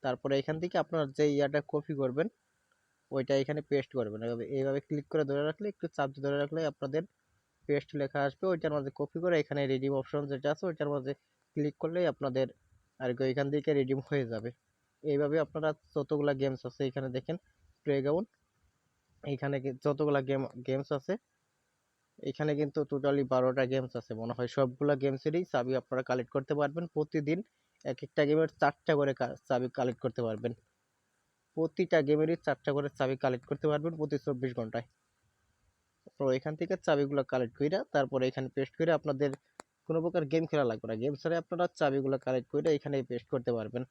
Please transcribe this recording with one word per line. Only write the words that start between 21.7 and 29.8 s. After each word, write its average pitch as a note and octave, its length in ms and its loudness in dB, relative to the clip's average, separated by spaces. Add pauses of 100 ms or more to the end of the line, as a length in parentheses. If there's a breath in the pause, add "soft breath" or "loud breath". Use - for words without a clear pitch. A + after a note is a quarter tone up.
এখানে D3+ 360 -2
কিন্তু D3 300 -2
totally C#3 420 0
বারোটা C3 380 2
গেমস C3 300 -2
আছে A#2 180 -8
মনে A2+ 200 -6
হয়। B2 140 -4
সবগুলা C3+ 480 2
গেমসেরই C#3 500 0
চাবি B2+ 300 0
আপনারা B2+ 280 -2
কালেক্ট B2+ 280 -2
করতে C#3 240 -2
পারবেন। D3 320 0
প্রতিদিন D3+ 520 -2 (460)
এক C3+ 180 -4
একটা - 220 -2
গেমের D#3 320 4
চারটা - 380 2
করে C#3 180 2
কা-, C3 320 -4
চাবি B2+ 240 0
কালেক্ট B2 320 -2